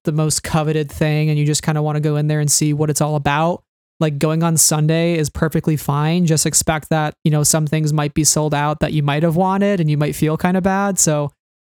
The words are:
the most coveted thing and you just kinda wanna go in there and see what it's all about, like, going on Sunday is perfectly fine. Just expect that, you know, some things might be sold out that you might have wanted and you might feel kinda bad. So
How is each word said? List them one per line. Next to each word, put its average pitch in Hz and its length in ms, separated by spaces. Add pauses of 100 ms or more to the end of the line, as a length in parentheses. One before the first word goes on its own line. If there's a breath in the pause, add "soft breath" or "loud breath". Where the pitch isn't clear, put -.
the 165 60
most 151 300
coveted 156 500
thing 151 380
and 151 80
you 147 80
just 147 160
kinda 151 220
wanna 151 160
go 151 160
in 151 120
there 151 120
and 147 120
see 151 220
what 151 160
it's 147 120
all 151 140
about, 151 480 (360)
like, 156 180
going 160 240
on 165 160
Sunday 160 580
is 151 140
perfectly 156 480
fine. 156 480
Just 156 220
expect 151 420
that, 156 240 (100)
you 160 60
know, 151 140
some 156 240
things 156 260
might 147 220
be 156 80
sold 151 320
out 147 240
that 156 140
you 151 100
might 143 180
have 165 140
wanted 196 440
and 151 120
you 147 60
might 147 180
feel 156 220
kinda 185 240
bad. 196 360
So 147 320 (500)